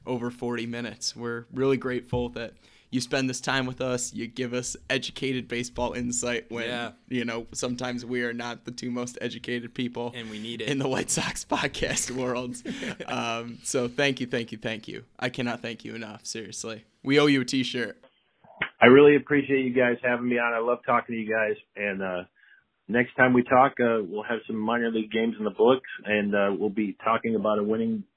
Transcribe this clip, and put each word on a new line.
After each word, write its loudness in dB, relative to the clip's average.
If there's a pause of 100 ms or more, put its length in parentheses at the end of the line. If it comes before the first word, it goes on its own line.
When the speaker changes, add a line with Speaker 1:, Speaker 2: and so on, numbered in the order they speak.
Speaker 1:
over -2
forty -4
minutes. -6
We're -6
really 4
grateful -4
that -10 (380)
you 0
spend 0
this -4
time 0
with -8
us. -2
You -6
give -6
us -4 (120)
educated -2
baseball -4
insight -4
when, -4
Speaker 2:
Yeah. -6 (160)
Speaker 1:
you 0
know, -6
sometimes -4
we -2
are -2
not -8
the -8
two -6
most -6
educated -6
people -4
Speaker 2:
And -10
we -10
need -8
it. -4
Speaker 1:
in 0
the 0
White -2
Sox -2
<laughs> -8
podcast -2
world. -4
Speaker 2:
<laughs> -8
Speaker 1:
Um, -4
so 0
thank 0
you, -2
thank -4
you, -12
thank -6
you. -12 (140)
I -2
cannot -4
thank -10
you -10
enough, -12
seriously. -10 (180)
We 4
owe 6
you 6
a 0
t-shirt. -2 (800)
Speaker 3:
I 8
really 12
appreciate 2
you -2
guys 4
having 0
me 2
on. 2
I 0
love 2
talking 2
to -4
you -4
guys, 2 (180)
and, -2
uh, -2 (680)
next 2
time 6
we 6
talk, 6
uh, 4
we'll -6
have -4
some -4
minor 0
league -2
games 0
in -4
the 0
books, 4 (160)
and, 2
uh, 4
we'll 0
be -2
talking 0
about 2
a 0
winning 0 (120)